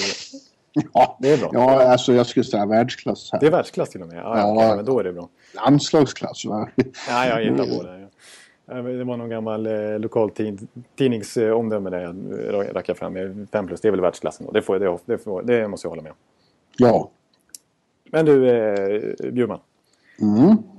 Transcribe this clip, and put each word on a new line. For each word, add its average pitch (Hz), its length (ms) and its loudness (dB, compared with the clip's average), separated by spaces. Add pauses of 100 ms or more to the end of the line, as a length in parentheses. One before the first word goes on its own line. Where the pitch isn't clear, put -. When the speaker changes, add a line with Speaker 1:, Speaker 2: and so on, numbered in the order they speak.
(720)
Speaker 1:
<laughs> - 200 -4
Ja. - 280 2
Speaker 2:
det 139 120 4
är 147 40 4
bra. 92 160 -4
Speaker 1:
Ja, 127 380 6
alltså, 127 220 4
jag 120 120 4
skulle 120 180 0
säga 104 220 -2
världsklass 113 640 -2
här. - 80 -2
Speaker 2:
Det 147 80 4
är 156 40 6
världsklass - 380 -2
till 95 120 -16
och 82 60 -16
med. 85 100 -18
Ja, - 60 -12
ja, 107 240 0
Speaker 1:
Ja. 107 60 2 (120)
Speaker 2:
okej, 107 100 4
men 104 100 -4
då 127 140 2
är 95 40 0
det 90 100 -4
bra. 87 160 -12 (260)
Speaker 1:
Landslagsklass, - 880 2
va? 107 240 -6 (380)
Speaker 2:
Ja, 123 200 0
jag 113 160 0
hittar 131 200 0
Speaker 1:
Mm. 120 140 -4
Speaker 2:
på 90 60 -8
det. 92 240 -18 (580)
Ja, 123 160 -10
men 123 160 -6
det 123 60 -6
var 123 140 -6
någon 117 120 -10
gammal, 110 380 -6
eh, 107 320 -4
lokal 110 320 0
tid-, 107 360 -8 (280)
tidningsomdöme 110 920 0
där 90 100 -6
jag, 87 100 -8
eh, 101 440 -8
ra-, 101 200 -2
rackade 90 260 -6
fram. - 180 -8
Eh, 95 140 -8 (200)
fem 101 160 -2
plus, 87 140 -10
det 110 60 0
är 104 40 4
väl 92 100 0
världsklassen 85 440 -4
då. - 60 -14
Det 104 100 0
får, 98 180 -2
det, 90 260 -2
det 113 120 -4
får, 95 260 -8
det 117 240 0
måste 95 180 -10
jag 85 40 -8
hålla 82 120 -10
med 76 100 -18
om. - 60 -20 (600)
Speaker 1:
Ja. 117 320 4 (1000)
Speaker 2:
Men 160 140 2
du, 135 240 6
eh, 107 800 0
Bjurman. 120 280 -2 (640)
Speaker 1:
Mm. 110 280 6 (300)